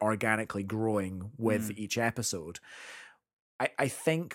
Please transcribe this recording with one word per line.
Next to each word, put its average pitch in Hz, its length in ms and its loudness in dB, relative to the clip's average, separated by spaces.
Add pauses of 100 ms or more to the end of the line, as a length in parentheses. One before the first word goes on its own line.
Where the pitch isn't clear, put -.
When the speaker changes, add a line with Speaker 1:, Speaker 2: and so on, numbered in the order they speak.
Speaker 1:
organically 107 600 2
growing 101 760 0
with 110 320 2
Speaker 2:
Mm. 101 80 -8
Speaker 1:
each 107 180 -4
episode. 107 640 -2 (1000)
I, 127 80 2 (100)
I 139 80 4
think 160 480 0